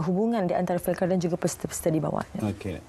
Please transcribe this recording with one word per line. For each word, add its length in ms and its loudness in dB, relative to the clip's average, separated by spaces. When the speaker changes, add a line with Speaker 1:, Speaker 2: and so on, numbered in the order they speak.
Speaker 1:
hubungan 400 2
di 80 0
antara 320 0
Fekra 240 0
dan 160 2
juga 160 0
peserta-peserta 480 -2
di 160 4
bawahnya. 480 -4
Speaker 2:
Okey. 380 -8